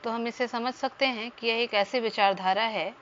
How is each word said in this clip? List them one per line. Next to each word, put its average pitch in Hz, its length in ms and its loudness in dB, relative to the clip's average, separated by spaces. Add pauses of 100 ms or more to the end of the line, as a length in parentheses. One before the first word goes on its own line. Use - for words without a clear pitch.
तो 233 80 -4
हम 233 160 -4
इसे 240 200 -4
समझ 240 260 -4
सकते 269 320 -2
हैं 240 260 -2
कि - 160 -6
यह 226 80 2
एक 233 180 0
ऐसी 208 260 2
विचारधारा 196 640 2
है 214 380 -2